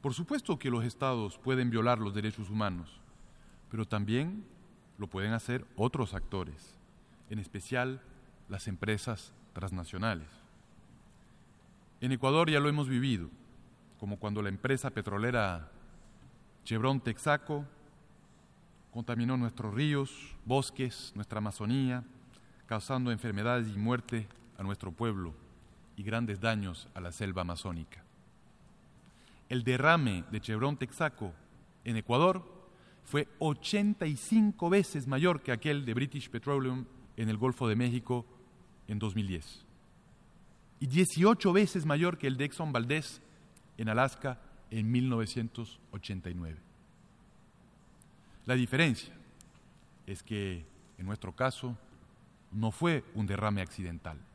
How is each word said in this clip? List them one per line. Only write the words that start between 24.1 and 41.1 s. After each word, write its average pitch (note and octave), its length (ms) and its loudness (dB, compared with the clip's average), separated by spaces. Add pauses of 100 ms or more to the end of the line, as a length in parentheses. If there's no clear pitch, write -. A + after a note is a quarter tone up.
a G2 40 -6
nuestro F#2+ 280 -4
pueblo F#2+ 440 -2 (640)
y G#2 60 -10
grandes A2 380 -2
daños G#2 540 -2
a F#2+ 60 -10
la F2 120 -8
selva F#2 300 -2
amazónica. E2+ 600 -6 (1500)
El B2+ 140 0
derrame B2+ 680 4
de G#2+ 80 -2
Chevron A2+ 360 -2
Texaco C3+ 560 -4 (520)
en A#2 120 -2
Ecuador E3 720 2 (360)
fue C#3+ 240 0 (100)
ochenta G3+ 680 0
y D3+ 100 0
cinco G#3 540 4
veces F3 360 4
mayor D3 360 4
que C3 100 0
aquel C#3+ 320 0
de A2+ 100 -2
British C3 360 -2
Petroleum C3 540 -2 (320)
en A2+ 120 0
el A2 80 0
Golfo B2+ 320 2
de G#2+ 80 4
México A#2+ 480 0 (640)
en G#2+ 100 -2
dos G#2 160 -2
mil G#2 140 0
diez, - 360 -8 (1160)
y C#3+ 60 -2
dieciocho F3 680 6